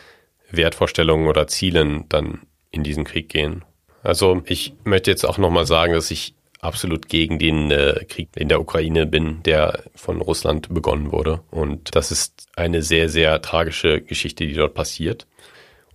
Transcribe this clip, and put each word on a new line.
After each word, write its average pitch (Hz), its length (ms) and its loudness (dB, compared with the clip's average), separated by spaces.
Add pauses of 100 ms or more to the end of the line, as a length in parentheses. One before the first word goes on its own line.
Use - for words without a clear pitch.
(520)
Wertvorstellungen 80 760 2
oder 76 200 2
Zielen 80 640 0
dann 78 320 -2 (280)
in 78 140 -4
diesen 73 200 -4
Krieg 78 260 -6
gehen. 78 340 -2 (400)
Also 90 420 2
ich - 280 -4 (100)
möchte 98 260 2
jetzt 92 160 2
auch - 120 -2
nochmal 85 280 4
sagen, 82 280 4
dass 82 180 0
ich - 240 -10 (240)
absolut 82 500 -4
gegen 80 300 0
den, 78 320 2
äh, 71 360 2
Krieg - 280 -10
in 76 140 -2
der 80 120 4
Ukraine 80 440 0
bin, 78 380 -2
der 78 400 2 (120)
von 85 260 -6
Russland 80 520 -2
begonnen 73 380 -2
wurde. 78 300 -2 (100)
Und 73 440 -4
das - 160 0
ist - 440 -8
eine 85 260 0
sehr, 82 280 2
sehr 78 320 2
tragische 80 600 0
Geschichte, - 460 -6
die 71 60 -6
dort 76 200 0
passiert. 80 540 -6 (680)